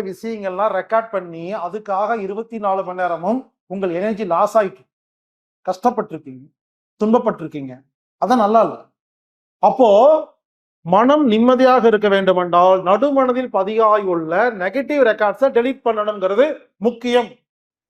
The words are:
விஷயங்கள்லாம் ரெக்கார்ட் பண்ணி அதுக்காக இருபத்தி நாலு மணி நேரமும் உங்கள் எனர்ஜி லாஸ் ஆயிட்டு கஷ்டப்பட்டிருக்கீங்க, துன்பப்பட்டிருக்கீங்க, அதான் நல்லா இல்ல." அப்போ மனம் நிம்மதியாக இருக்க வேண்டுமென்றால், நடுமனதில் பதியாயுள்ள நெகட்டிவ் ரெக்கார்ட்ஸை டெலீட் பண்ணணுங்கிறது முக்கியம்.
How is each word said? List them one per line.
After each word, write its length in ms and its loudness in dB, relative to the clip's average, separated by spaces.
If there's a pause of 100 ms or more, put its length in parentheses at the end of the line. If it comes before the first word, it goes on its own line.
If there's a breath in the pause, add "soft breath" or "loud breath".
விஷயங்கள்லாம் 680 -6
ரெக்கார்ட் 360 -4
பண்ணி 300 -8 (200)
அதுக்காக 600 -4
இருபத்தி 400 -10
நாலு 220 -2
மணி 160 -8
நேரமும் 360 -4 (340)
உங்கள் 260 -6
எனர்ஜி 340 -4
லாஸ் 260 0
ஆயிட்டு 240 -4 (840)
கஷ்டப்பட்டிருக்கீங்க, 800 -6 (560)
துன்பப்பட்டிருக்கீங்க, 720 -2 (480)
அதான் 240 2
நல்லா 220 4
இல்ல." 100 -8 (880)
அப்போ 200 4 (1000)
மனம் 360 4
நிம்மதியாக 640 4
இருக்க 220 2
வேண்டுமென்றால், 720 2
நடுமனதில் 720 0
பதியாயுள்ள 1000 0
நெகட்டிவ் 560 -2
ரெக்கார்ட்ஸை 420 0
டெலீட் 320 -2
பண்ணணுங்கிறது 760 -2 (180)
முக்கியம். 520 -2 (600)